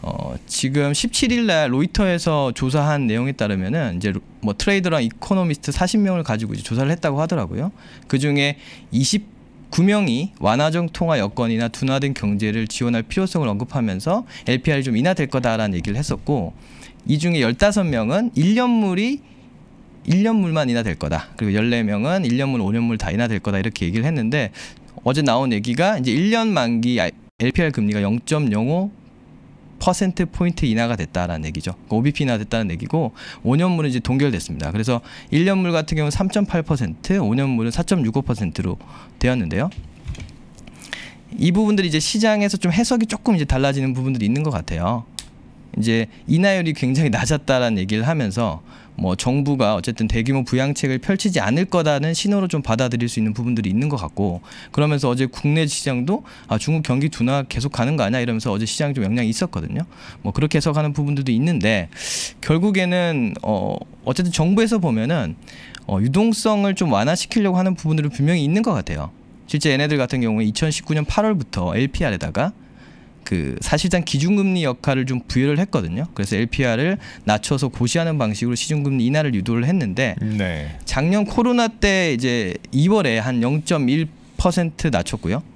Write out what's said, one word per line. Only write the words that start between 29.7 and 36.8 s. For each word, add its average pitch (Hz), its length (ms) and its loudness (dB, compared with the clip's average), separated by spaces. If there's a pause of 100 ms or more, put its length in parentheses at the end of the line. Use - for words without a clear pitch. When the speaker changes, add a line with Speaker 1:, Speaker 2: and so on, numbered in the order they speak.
Speaker 1:
퍼센트 185 440 0
포인트 175 380 0
인하가 117 300 2
됐다라는 85 520 -4
얘기죠. 78 240 -6
그러니까 - 240 -6
오비피 143 280 0
인하됐다는 113 460 -2
얘기고 139 440 -2 (280)
오 123 140 2
년 180 160 4
물은 160 180 0
이제 127 100 0
동결됐습니다. 95 720 0
그래서 110 300 0 (300)
일 160 140 4
년 190 120 2
물 180 140 0
같은 156 240 -2
경우는 151 160 0
삼점팔 190 500 0
퍼센트, 139 560 -2